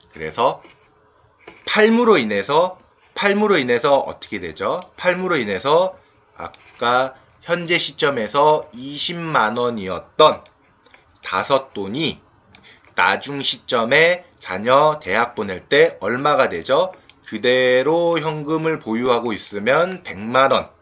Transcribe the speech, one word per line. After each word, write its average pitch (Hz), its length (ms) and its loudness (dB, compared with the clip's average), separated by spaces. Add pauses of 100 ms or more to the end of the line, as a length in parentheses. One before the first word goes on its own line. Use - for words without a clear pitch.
(120)
그래서 80 500 -4 (1040)
팔므로 226 520 4
인해서, 135 640 0 (360)
팔므로 202 420 2
인해서 131 400 2
어떻게 - 420 -6
되죠? 95 420 -6 (160)
팔므로 180 400 -2
인해서 139 600 0 (380)
아까 123 800 -4 (260)
현재 175 360 -2
시점에서 143 960 0
이십만 143 840 -4
원이었던 117 840 0 (800)
다섯 127 500 -2
돈이 107 480 -6 (760)
나중 101 460 -2
시점에 135 840 0 (140)
자녀 131 600 0
대학 110 340 -2
보낼 95 320 -8
때 156 320 4
얼마가 131 500 0
되죠? 123 440 0 (320)
그대로 127 960 2
현금을 156 600 -4
보유하고 117 540 -2
있으면 139 680 -2
백만 123 480 0
원. 101 180 0 (120)